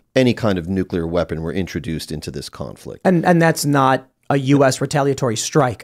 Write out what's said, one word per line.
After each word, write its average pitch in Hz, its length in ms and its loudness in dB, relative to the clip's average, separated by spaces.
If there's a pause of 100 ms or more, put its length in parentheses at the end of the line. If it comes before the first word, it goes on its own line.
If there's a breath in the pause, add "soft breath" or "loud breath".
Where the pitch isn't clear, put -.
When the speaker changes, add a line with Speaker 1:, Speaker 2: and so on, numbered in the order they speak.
(160)
Speaker 1:
any 127 180 4
kind 104 240 0
of 85 120 -4
nuclear 92 360 -2
weapon 82 360 -2
were 82 100 -4
introduced 82 640 -6
into 78 180 -10
this - 160 -10
conflict. - 560 -14
Speaker 2:
And, 180 220 2
and 175 160 4
that's 160 240 2
not 135 420 2 (220)
a 143 80 2
U 139 260 4
S 131 160 2
retaliatory 139 560 -2
strike 123 480 0